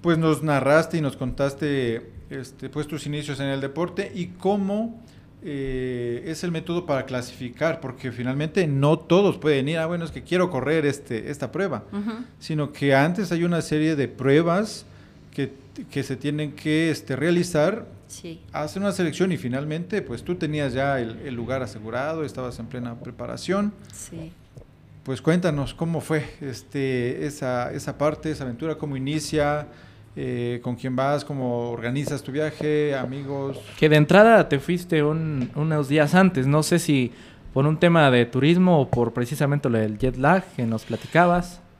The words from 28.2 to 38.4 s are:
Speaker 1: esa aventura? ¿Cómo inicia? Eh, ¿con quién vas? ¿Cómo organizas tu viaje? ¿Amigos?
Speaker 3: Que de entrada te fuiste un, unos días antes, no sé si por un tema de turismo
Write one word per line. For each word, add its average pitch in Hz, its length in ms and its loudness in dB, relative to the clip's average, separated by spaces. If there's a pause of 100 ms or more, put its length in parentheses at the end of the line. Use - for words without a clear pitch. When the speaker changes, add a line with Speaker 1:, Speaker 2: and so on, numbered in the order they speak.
Speaker 1:
esa 147 140 -6
aventura? 151 320 -6
¿Cómo 147 200 -8
inicia? 147 720 -2 (480)
Eh, 123 460 -4
¿con 123 140 -4
quién 127 200 -6
vas? 139 280 0
¿Cómo 123 480 -4
organizas 127 500 -4
tu 131 100 -10
viaje? 151 600 0
¿Amigos? 135 640 -6 (220)
Speaker 3:
Que 156 100 6
de 151 60 10
entrada 190 540 8
te 139 100 2
fuiste 175 420 0
un, 151 540 0
unos 151 320 0
días 143 260 4
antes, 180 320 6
no 147 160 6
sé 170 160 2
si 135 340 2 (420)
por 135 120 4
un 156 140 2
tema 170 320 8
de 120 140 6
turismo 165 560 4